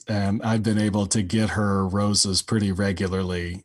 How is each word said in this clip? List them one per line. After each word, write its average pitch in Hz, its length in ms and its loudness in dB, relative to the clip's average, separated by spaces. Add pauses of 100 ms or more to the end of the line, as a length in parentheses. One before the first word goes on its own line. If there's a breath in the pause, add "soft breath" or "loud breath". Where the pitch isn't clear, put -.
and 101 360 0
I've 113 200 0
been 107 140 2
able 104 300 2
to 107 160 0
get 104 280 0
her 98 360 0
roses 101 560 0
pretty 104 280 0
regularly, 92 920 -2